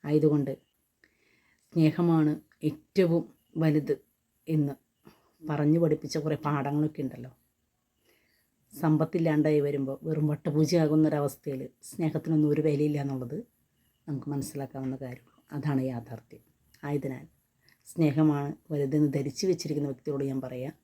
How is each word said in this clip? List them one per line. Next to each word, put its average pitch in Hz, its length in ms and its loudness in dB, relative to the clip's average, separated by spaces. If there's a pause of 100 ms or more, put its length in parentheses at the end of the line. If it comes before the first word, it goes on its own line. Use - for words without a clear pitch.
ആയതുകൊണ്ട് 147 480 2 (1200)
സ്നേഹമാണ് 160 600 4 (300)
ഏറ്റവും 165 600 0 (340)
വലുത് 151 380 2 (520)
എന്ന് 151 260 0 (680)
പറഞ്ഞു 151 380 2
പഠിപ്പിച്ച 160 380 0
കുറേ 151 240 -2
പാഠങ്ങളൊക്കെ 147 640 -2
ഉണ്ടല്ലോ. 127 280 -10 (1400)
സമ്പത്തില്ലാണ്ടായി 156 880 2
വരുമ്പോൾ 139 420 -2
വെറും 156 240 -2
വട്ടപൂജയാകുന്നൊരവസ്ഥയിൽ 151 1300 0 (200)
സ്നേഹത്തിനൊന്നും 156 680 0
ഒരു 147 120 2
വിലയില്ല 151 400 0
എന്നുള്ളത് 135 360 -6 (680)
നമുക്ക് 139 220 -8
മനസ്സിലാക്കാവുന്ന 135 720 -8
കാര്യമുള്ളൂ. - 380 -14 (120)
അതാണ് 143 340 -2
യാഥാർത്ഥ്യം. 120 580 -10 (400)
ആയതിനാൽ 143 420 -6 (600)
സ്നേഹമാണ് 151 640 2 (180)
വലുതെന്ന് 147 440 2
ധരിച്ചു 143 340 -2
വെച്ചിരിക്കുന്ന 151 440 -2
വ്യക്തിയോട് 139 320 -4
ഞാൻ 135 180 -4
പറയാം 127 320 -10 (100)